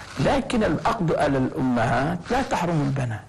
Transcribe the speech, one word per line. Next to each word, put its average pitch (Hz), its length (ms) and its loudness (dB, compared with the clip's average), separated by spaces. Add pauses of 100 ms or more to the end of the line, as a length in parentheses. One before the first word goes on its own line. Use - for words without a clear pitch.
(200)
لكن 233 440 2
العقد 185 520 0
على 143 220 2
الأمهات 127 840 0 (120)
لا 254 100 2
تحرم 170 400 0
البنات. 135 480 -2